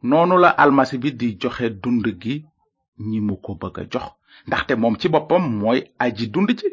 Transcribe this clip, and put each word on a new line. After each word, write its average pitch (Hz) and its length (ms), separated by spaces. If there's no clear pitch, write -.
noonu 170 340
la 175 120
Almasi 139 480
bi 135 180
di 113 240
joxe 120 300
dund 120 240
gi 143 240
ñi 110 220
mu 101 200
ko 98 140
bëgg 92 240
a - 100
jox, - 180
ndaxte 131 280
moom 113 240
ci 127 100
boppam 156 340
mooy 113 240
aji 117 320
dund 190 200
ji. 415 140